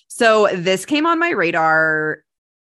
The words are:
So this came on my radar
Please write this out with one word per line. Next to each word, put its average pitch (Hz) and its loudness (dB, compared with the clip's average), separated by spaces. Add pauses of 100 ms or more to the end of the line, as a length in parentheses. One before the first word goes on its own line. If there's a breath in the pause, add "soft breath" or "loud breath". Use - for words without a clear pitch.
So 220 2
this 185 -2
came 294 -2
on 339 0
my 339 -2
radar 160 0 (480)